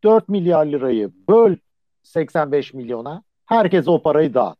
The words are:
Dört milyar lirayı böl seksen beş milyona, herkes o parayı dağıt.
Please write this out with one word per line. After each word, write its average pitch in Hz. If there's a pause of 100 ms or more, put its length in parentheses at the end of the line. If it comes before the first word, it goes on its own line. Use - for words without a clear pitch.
Dört 220
milyar 175
lirayı 127 (180)
böl 214 (480)
seksen -
beş 143
milyona, 123 (220)
herkes 190
o 165
parayı 151
dağıt. 98